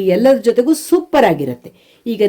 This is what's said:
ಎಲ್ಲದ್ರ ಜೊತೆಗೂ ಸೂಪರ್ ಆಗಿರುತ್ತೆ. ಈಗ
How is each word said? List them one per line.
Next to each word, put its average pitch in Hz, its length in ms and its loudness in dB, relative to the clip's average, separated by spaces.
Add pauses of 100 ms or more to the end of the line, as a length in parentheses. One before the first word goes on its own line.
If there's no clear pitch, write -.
(140)
ಎಲ್ಲದ್ರ 247 340 2
ಜೊತೆಗೂ 240 240 0 (160)
ಸೂಪರ್ 311 440 0
ಆಗಿರುತ್ತೆ. 135 380 -8 (360)
ಈಗ 220 220 -4